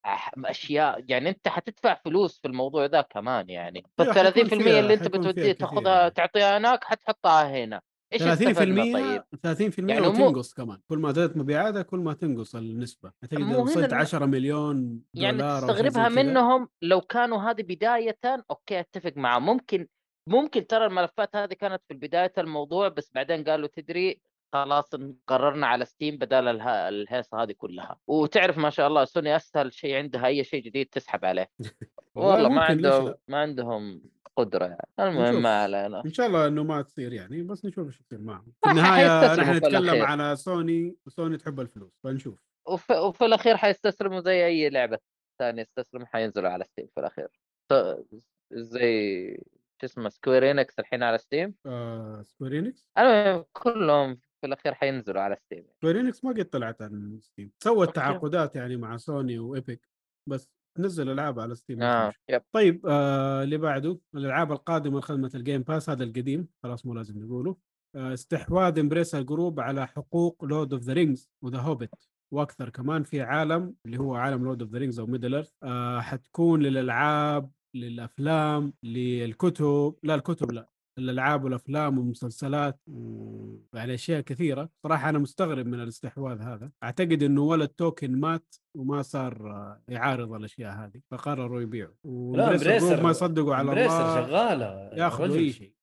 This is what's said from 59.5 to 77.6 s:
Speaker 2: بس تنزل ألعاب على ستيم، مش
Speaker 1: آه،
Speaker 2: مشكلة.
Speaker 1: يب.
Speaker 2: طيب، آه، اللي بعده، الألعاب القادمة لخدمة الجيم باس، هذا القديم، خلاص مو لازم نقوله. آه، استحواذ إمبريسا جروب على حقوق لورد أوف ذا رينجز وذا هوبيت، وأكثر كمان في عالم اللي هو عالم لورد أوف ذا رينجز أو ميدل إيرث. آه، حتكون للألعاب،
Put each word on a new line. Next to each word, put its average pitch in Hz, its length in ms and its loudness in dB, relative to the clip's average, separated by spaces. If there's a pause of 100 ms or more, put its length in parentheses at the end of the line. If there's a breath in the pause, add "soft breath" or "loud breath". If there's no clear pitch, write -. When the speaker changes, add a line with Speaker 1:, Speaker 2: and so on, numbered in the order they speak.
Speaker 2:
بس 135 200 -8 (280)
تنزل 170 320 -4
ألعاب 135 300 -4
على 117 160 -8
ستيم، 117 220 -14
مش 117 60 -4
Speaker 1:
آه، 117 240 2
Speaker 2:
مشكلة. - 280 -4
Speaker 1:
يب. 123 160 0
Speaker 2:
طيب، 185 360 4
آه، 139 560 0
اللي 147 140 -2
بعده، 156 420 -2 (160)
الألعاب 143 360 -2
القادمة 147 480 -2
لخدمة 135 360 -4
الجيم 135 260 -4
باس، 156 280 -4
هذا 131 140 -4
القديم، 131 440 -4 (160)
خلاص 120 220 -10
مو 120 80 -8
لازم 104 300 -10
نقوله. 127 320 -6 (400)
آه، 131 180 -8
استحواذ 165 680 0
إمبريسا 156 420 0
جروب 151 380 -4
على 131 280 -4
حقوق 170 580 -4
لورد 143 280 -2
أوف 131 80 -4
ذا 123 120 -6
رينجز 151 380 0 (120)
وذا 127 160 -8
هوبيت، 120 320 -4 (420)
وأكثر 143 360 -6
كمان 143 340 -4
في 139 180 -6
عالم 156 540 -2 (100)
اللي 117 140 -8
هو 135 160 -4
عالم 127 280 -2
لورد 127 180 -6
أوف 110 100 -10
ذا 120 80 -8
رينجز 127 200 -6
أو 110 60 -8
ميدل 123 300 -4
إيرث. 156 160 -6 (120)
آه، 123 360 -6
حتكون 160 640 0
للألعاب، 139 880 0 (240)